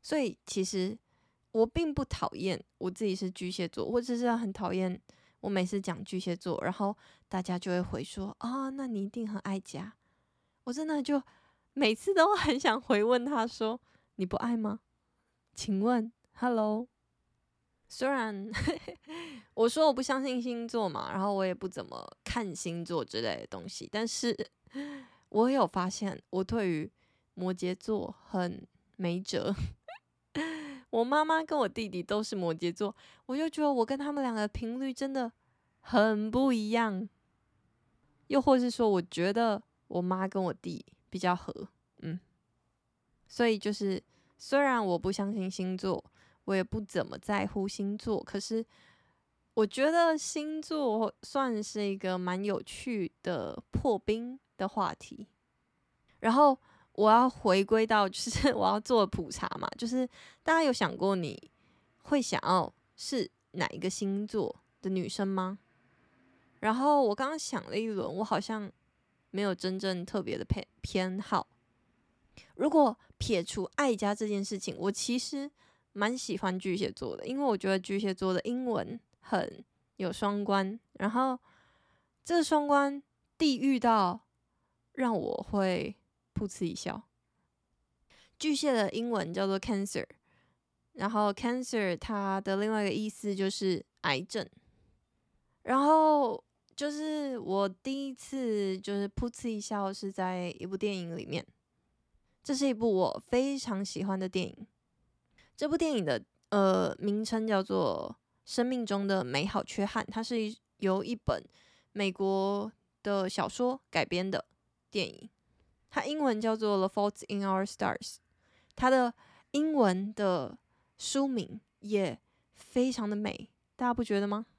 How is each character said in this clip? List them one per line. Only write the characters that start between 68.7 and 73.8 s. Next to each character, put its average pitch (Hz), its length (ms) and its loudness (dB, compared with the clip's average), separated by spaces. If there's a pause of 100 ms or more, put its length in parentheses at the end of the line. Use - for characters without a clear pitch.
没 190 100 -2
有 196 140 0
真 185 240 -4
正 185 260 -2
特 196 160 -2
别 - 160 -4
的 - 60 -6
偏-， - 240 -2 (140)
偏 185 380 -2
好。 - 280 -2 (1080)
如 285 140 2
果 285 280 6 (200)
撇 196 240 0
除 185 220 -4 (120)
爱 269 200 4